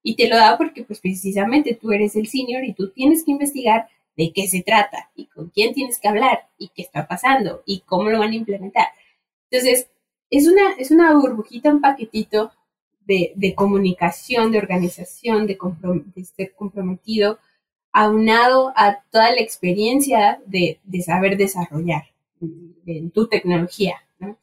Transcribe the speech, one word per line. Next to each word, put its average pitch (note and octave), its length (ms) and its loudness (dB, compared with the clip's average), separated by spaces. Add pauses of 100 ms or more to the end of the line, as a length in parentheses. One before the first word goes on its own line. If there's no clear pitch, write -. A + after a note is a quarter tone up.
Y A3+ 140 -4
te A#3 140 2
lo A3+ 80 2
da A3+ 200 6
porque, - 260 -4
pues, - 180 -14
precisamente G3+ 720 -2
tú A3 160 -8
eres G#3 240 0
el G#3+ 120 -2
senior B3+ 360 -6
y G#3+ 100 -10
tú F#3+ 180 -6
tienes D4+ 320 2
que D4 80 -2
investigar B3+ 560 -2 (280)
de E3 180 -2
qué F#3+ 140 -4
se F3+ 160 -4
trata G3+ 520 -2
y - 120 -18
con E3 220 -18
quién A3+ 240 0
tienes B3+ 260 -6
que G3+ 80 -4
hablar A3+ 400 0 (100)
y - 180 -16
qué F#3+ 60 -14
está D3+ 260 -10
pasando B3 580 -2
y G3 160 -6
cómo G3+ 280 -2
lo A3 100 0
van G#3+ 120 0
a A3+ 40 -4
implementar. G3+ 520 -4 (600)
Entonces, B3+ 400 0 (400)
es C#4+ 180 4
una, F#4+ 300 6
es C4 140 -4
una E4 220 8
burbujita, A#3+ 580 0
un D4 100 4
paquetito A3 680 -2 (480)
de, F#3+ 360 0
de G3 200 -2
comunicación, G3+ 960 0
de G#3+ 80 2
organización, F#3 880 -4
de F#3+ 100 -6
comprom-, F3+ 560 -6
de F#3 120 -16
ser - 280 -12
comprometido, G3+ 840 -4 (540)
aunado A3 840 4
a G3+ 340 2
toda A3+ 220 4
la B3 100 0
experiencia A3 1040 0
de, F#3 380 -2
de F#3 180 -8
saber F#3+ 360 0
desarrollar F3 680 -4 (840)
en E3 260 -10
tu A3 160 0
tecnología, F3+ 680 -2 (240)
¿no? G3+ 240 -14